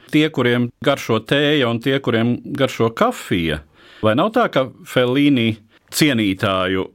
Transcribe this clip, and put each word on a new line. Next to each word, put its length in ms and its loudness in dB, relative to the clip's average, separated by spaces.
tie, 180 2
kuriem 400 0
garšo 340 0
tēja, 500 0
un 120 -2
tie, 180 0
kuriem 420 0
garšo 420 0
kafija. 680 -2
Vai 120 2
nav 180 0
tā, 180 2
ka 180 -2
Fellini 720 2
cienītāju 1040 0